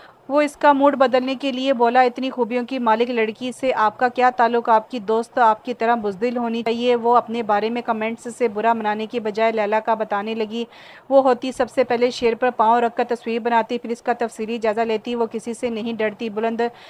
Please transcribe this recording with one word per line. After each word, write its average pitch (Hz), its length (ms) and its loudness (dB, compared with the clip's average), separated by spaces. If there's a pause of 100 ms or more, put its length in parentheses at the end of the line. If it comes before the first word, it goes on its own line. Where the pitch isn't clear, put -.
(300)
वो 285 120 2
इसका 294 320 4
मूड 277 220 4
बदलने 254 400 2
के 269 160 -4
लिए 262 220 -2
बोला, 240 280 4
"इतनी 254 280 0
खूबियों 247 360 -4
की 262 140 -8
मालिक 233 300 2
लड़की 233 440 -4
से 262 180 -2
आपका 214 380 0
क्या 247 220 2
ताल्लुक? 240 380 0
आपकी 220 300 0
दोस्त 220 400 -2
आपकी 226 340 2
तरह 233 220 0
बुजदिल 214 420 -4
होनी 233 260 -4
चाहिए।" 240 320 0
वो 233 180 2
अपने 226 300 2
बारे 208 260 0
में 240 140 -4
कमेंट्स 226 520 -6
से 240 120 0
बुरा 214 260 0
मनाने 214 340 -4
की 240 120 -6
बजाय 220 320 0
लैला 214 280 0
का 220 160 0
बताने 214 400 -4
लगी। 220 300 -6 (460)
"वो 269 100 8
होती, 262 300 0
सबसे 247 320 -2
पहले 247 280 0
शेर 233 240 0
पर 247 160 0
पाँव 226 280 4
रखकर 233 240 0
तस्वीर 233 360 -4
बनाती, 233 380 0
फिर 233 140 -8
इसका 233 220 -4
तफसीली 226 460 -4
जायज़ा 220 240 0
लेती। 226 320 -2
वो 233 120 -2
किसी 226 260 -8
से 240 160 -6
नहीं 226 260 -6
डरती, 214 340 -4
बुलंद, 226 400 -2 (200)